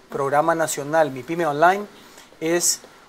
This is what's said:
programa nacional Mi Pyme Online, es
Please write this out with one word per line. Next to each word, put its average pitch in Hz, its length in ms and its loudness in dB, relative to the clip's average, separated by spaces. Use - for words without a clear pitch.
programa 143 440 2
nacional 151 560 0
Mi 131 140 -12
Pyme 165 240 -2
Online, 175 380 2
es 170 420 -2